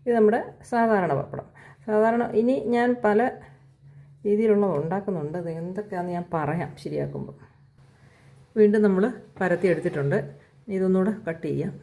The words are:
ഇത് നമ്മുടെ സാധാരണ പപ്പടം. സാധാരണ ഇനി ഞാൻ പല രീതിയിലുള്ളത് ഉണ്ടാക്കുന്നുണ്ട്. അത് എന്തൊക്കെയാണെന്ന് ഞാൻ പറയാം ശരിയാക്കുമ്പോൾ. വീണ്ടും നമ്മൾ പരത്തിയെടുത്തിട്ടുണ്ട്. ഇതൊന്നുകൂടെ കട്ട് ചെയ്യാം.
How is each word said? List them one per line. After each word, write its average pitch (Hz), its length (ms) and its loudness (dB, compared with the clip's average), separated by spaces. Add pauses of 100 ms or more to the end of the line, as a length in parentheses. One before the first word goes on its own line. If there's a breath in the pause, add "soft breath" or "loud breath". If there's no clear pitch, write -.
ഇത് 240 140 0
നമ്മുടെ 220 220 4 (320)
സാധാരണ 220 480 2
പപ്പടം. - 280 -10 (400 loud breath)
സാധാരണ 226 360 2 (180)
ഇനി 247 140 2 (200)
ഞാൻ 240 140 2 (160)
പല 208 160 4 (1040 loud breath)
രീതിയിലുള്ളത് 208 560 2
ഉണ്ടാക്കുന്നുണ്ട്. 170 600 -4
അത് 170 80 -8 (120)
എന്തൊക്കെയാണെന്ന് 180 560 -6
ഞാൻ 175 80 -6 (100)
പറയാം 160 360 -2 (120)
ശരിയാക്കുമ്പോൾ. 143 540 -8 (1200 soft breath)
വീണ്ടും 214 280 6
നമ്മൾ 190 180 4 (340)
പരത്തിയെടുത്തിട്ടുണ്ട്. 165 800 0 (580 soft breath)
ഇതൊന്നുകൂടെ 190 380 2 (140)
കട്ട് 165 200 -8
ചെയ്യാം. 143 360 -4